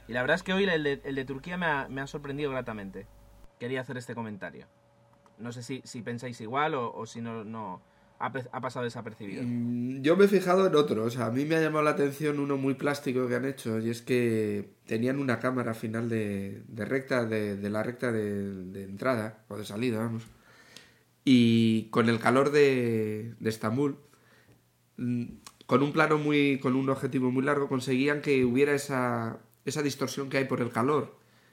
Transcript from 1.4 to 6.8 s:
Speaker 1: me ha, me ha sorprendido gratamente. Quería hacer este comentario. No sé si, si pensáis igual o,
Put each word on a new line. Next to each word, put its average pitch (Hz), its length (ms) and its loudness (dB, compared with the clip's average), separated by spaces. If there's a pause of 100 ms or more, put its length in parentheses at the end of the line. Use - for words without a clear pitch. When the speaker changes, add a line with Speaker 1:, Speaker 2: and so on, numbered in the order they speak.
Speaker 1:
me 175 100 -2
ha, 143 220 0
me 135 120 -8
ha 139 60 -8
sorprendido 143 420 -6
gratamente. 107 560 -8 (540)
Quería 127 220 -4
hacer 123 160 -8
este 120 180 -10
comentario. 95 500 -10 (720)
No 120 140 -10
sé 123 100 -12
si, 127 240 -8
si 120 160 -12
pensáis 120 400 -8
igual 139 320 -2
o, 120 180 -2